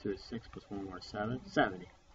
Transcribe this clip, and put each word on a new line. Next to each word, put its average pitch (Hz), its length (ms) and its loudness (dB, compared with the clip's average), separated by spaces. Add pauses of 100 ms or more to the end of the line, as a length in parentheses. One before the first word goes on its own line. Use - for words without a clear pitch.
two 104 100 2
is 95 80 -4
six, - 320 -8
plus - 160 -10
one 98 160 -4
more 95 140 -6
is - 80 -12
seven, 110 400 0
seventy. 92 420 4 (260)